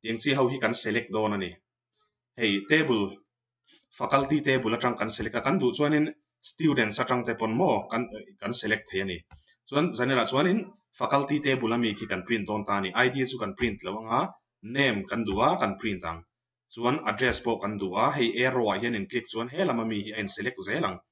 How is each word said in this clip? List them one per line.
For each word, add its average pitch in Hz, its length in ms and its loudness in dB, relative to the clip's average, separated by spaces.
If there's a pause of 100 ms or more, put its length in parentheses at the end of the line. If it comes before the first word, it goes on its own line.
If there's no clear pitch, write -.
Tiang 113 220 -4
chi 143 140 2
ho 135 140 4
hi 139 120 -4
kan 113 100 2 (100)
select 117 320 -2
dawn 107 200 0
a - 80 -2
ni. 87 80 -6 (880)
Hei 110 120 2 (180)
table, 135 340 4 (960)
faculty 139 420 2
table 117 360 2
atang 120 220 0
kan 107 180 0
select 107 220 -4
a - 80 -2
kan 170 160 4
du 123 140 4
chuan 147 220 4
in 151 80 2 (440)
student 131 460 2
satang 123 300 0
te 117 120 0
pon 110 220 0
mo 175 100 4 (200)
kan, 117 140 -2 (360)
kan 117 100 -4 (100)
select 104 300 -2
the 95 120 -2
ani. 90 140 -6 (500)
Chuan 147 180 2 (120)
zanela 123 320 2
chuan 143 240 2
in 226 60 2 (400)
faculty 139 460 2
table 127 280 2
ami 120 240 2
khi 110 140 -8
kan 92 160 -2
print 107 220 0
ton 107 200 -2
ta 101 140 2
ni. 92 60 -2 (160)
I - 80 4
D 135 160 0
chu 127 120 -6
kan 101 160 -4
print 117 280 -2
lo 87 60 -6 (100)
anga. 113 200 0 (540)
Name 131 240 2 (100)
kan 117 200 -2
dua 107 180 4 (140)
kan 101 200 0
print 95 280 -4
ang. 82 100 -8 (540)
Chuan 120 220 0 (140)
address 117 360 2
po 113 160 2
kan 104 200 -4
dua. 95 220 0 (140)
Hei 117 120 2 (160)
arrow 123 280 2
a - 80 2
hian 117 180 -2
in 95 120 -4
click - 200 -4
chuan 117 220 -4
he 170 120 -4
lama 117 260 0
mi 107 140 -2
hi 107 120 -10
a - 40 -6
in 98 140 -4
select 107 320 -6
zelang. 104 300 -2 (140)